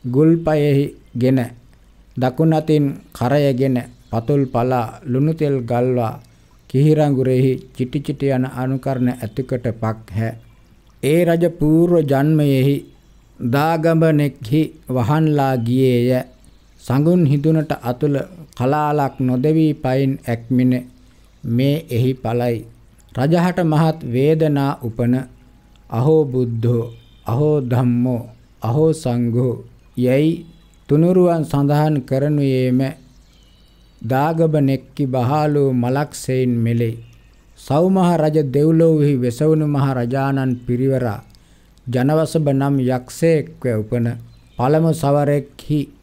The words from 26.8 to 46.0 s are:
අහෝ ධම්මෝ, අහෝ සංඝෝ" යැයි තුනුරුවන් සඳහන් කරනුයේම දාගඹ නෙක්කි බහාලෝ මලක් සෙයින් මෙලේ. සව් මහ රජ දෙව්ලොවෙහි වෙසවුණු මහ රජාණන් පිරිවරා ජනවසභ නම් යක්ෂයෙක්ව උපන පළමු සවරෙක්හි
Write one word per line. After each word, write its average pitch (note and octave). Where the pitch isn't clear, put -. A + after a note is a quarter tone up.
අහෝ D3+
ධම්මෝ, B2
අහෝ D3+
සංඝෝ" A#2+
යැයි D3
තුනුරුවන් E3+
සඳහන් D3
කරනුයේම C3+
දාගඹ D#3
නෙක්කි C3+
බහාලෝ C#3
මලක් B2+
සෙයින් B2+
මෙලේ. A#2
සව් D3+
මහ F#3+
රජ D#3
දෙව්ලොවෙහි D3+
වෙසවුණු D3+
මහ C#3+
රජාණන් C3
පිරිවරා B2
ජනවසභ C#3+
නම් C#3
යක්ෂයෙක්ව B2+
උපන A#2
පළමු D#3
සවරෙක්හි D3